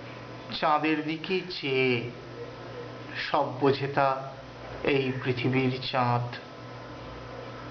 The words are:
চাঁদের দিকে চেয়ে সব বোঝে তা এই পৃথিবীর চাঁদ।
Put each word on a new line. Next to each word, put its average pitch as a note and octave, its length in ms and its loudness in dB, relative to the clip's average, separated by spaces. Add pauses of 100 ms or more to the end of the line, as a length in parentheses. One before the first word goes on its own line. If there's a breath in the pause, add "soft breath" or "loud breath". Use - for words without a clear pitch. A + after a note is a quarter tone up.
(600)
চাঁদের D3+ 460 4
দিকে E3 360 0 (200)
চেয়ে B2+ 480 4 (1200)
সব C3+ 280 2
বোঝে C#3 280 4
তা C3+ 440 2 (520)
এই C3+ 280 4 (120)
পৃথিবীর B2+ 560 2 (120)
চাঁদ। A#2+ 440 2 (1400)